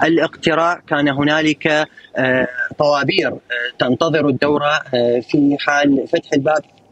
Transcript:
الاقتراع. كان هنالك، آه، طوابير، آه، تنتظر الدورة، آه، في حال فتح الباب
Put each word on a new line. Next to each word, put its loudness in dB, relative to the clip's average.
الاقتراع. 0
كان 0
هنالك، 0
آه، 2
طوابير، 0
آه، -6
تنتظر 0
الدورة، 0
آه، 2
في 2
حال 0
فتح -4
الباب 0